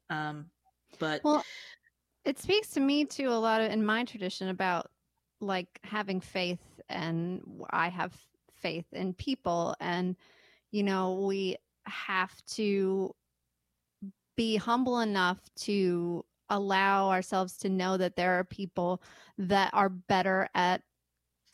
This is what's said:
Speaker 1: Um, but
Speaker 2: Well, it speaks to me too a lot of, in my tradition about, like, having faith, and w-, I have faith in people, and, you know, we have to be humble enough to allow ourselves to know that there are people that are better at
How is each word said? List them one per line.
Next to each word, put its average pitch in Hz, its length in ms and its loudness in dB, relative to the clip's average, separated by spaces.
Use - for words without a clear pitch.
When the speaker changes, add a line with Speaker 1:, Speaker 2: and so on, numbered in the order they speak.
Speaker 1:
Um, 151 380 -6
but 156 240 -2
Speaker 2:
Well, 294 220 4
it 277 140 -2
speaks 415 300 0
to - 100 -2
me 285 240 4
too 277 240 -4
a 240 80 2
lot 220 240 2
of, 220 100 2
in 214 160 2
my 220 200 2
tradition 190 420 -6
about, 185 420 -2
like, 190 260 -2
having 202 380 -2
faith, 180 400 -4
and 170 540 -4
w-, - 280 -16
I 170 200 0
have 180 240 -6
faith 170 400 -6
in 185 200 -4
people, 175 680 -2
and, 180 340 0
you 208 120 0
know, 190 420 0
we 196 320 0
have 190 480 -4
to 196 600 2
be 226 180 2
humble 240 440 2
enough 190 380 2
to 175 680 0
allow 196 600 4
ourselves 185 480 0
to 202 120 -2
know 185 280 2
that 180 180 0
there 180 240 2
are 185 60 0
people 180 580 -4
that 196 360 2
are 196 160 4
better 190 680 2
at 180 260 4